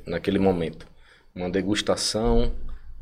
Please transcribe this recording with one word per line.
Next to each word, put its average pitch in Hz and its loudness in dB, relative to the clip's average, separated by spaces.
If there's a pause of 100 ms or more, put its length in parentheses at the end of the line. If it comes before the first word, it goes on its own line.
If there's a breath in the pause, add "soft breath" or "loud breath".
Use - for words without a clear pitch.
naquele 87 0
momento 90 0 (480 soft breath)
uma 90 -6
degustação 107 2 (500 soft breath)